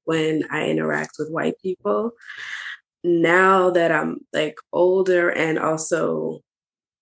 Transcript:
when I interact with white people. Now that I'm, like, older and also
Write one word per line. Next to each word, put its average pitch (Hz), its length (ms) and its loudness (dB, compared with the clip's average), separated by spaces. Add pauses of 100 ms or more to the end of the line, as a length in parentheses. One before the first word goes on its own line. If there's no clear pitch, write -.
when 160 480 -2
I 151 160 -4
interact 156 500 -2
with 151 140 -8
white 156 300 -4
people. 208 500 -4 (920)
Now 180 680 4
that 170 200 2
I'm, 160 260 -2 (160)
like, 151 220 -2 (160)
older 180 580 2
and 160 280 -2
also 160 840 -2 (600)